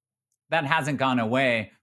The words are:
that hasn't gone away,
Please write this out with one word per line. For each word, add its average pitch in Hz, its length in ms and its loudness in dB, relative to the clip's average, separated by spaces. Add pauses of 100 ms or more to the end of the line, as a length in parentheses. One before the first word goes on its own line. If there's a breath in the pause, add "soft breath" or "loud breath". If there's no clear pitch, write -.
(500)
that 156 160 0
hasn't 147 340 -2
gone 131 200 0
away, 117 520 0 (120)